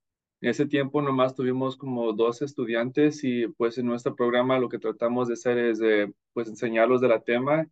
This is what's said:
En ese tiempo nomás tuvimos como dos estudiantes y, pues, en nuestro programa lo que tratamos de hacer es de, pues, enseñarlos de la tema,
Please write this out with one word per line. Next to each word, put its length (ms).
En 100
ese 160
tiempo 360
nomás 340
tuvimos 400
como 360
dos 300
estudiantes 840
y, 240
pues, 300
en 80
nuestro 300
programa 420
lo 100
que 120
tratamos 480
de 60
hacer 240
es 200
de, 340
pues, 160
enseñarlos 520
de 80
la 140
tema, 500